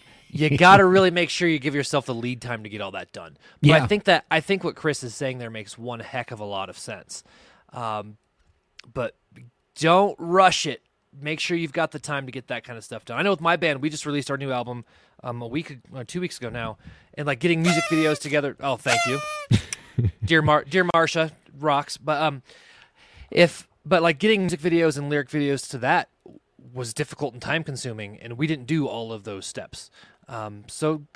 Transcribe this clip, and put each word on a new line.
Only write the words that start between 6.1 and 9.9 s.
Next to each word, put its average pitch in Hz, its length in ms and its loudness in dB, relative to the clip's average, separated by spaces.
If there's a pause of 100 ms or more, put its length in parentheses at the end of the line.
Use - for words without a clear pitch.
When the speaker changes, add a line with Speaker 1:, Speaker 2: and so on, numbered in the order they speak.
Speaker 2:
of 110 100 -12
a 107 40 -10
lot 98 240 -8
of 90 100 -16
sense. - 440 -14 (500)
Um, 107 440 -8 (760)
but 120 220 -6 (640)
don't 180 420 4